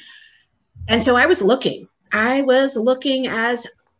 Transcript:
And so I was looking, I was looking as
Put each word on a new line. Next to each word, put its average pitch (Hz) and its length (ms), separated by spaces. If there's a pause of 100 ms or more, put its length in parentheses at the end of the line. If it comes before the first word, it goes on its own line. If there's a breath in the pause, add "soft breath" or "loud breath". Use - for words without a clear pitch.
(880 loud breath)
And 233 160
so 247 140
I 254 100
was 349 160
looking, - 460 (240)
I 240 300
was 269 340
looking 262 500
as 233 400 (340)